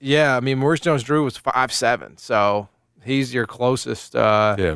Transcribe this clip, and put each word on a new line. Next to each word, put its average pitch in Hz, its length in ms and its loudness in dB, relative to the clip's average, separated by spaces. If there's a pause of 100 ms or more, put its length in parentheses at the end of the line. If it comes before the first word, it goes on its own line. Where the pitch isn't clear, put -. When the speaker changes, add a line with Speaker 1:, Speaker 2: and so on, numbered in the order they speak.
Speaker 1:
yeah, 139 340 2
I 127 60 0
mean, 131 180 0
Maurice 147 220 0
Jones-Drew 147 420 0
was 127 140 -4
five 131 340 -2
seven, 113 460 -2
so 104 500 0 (360)
he's 131 300 -2
your 120 120 -2
closest. 123 680 -4
Uh, 107 440 2
Speaker 2:
Yeah, 82 160 0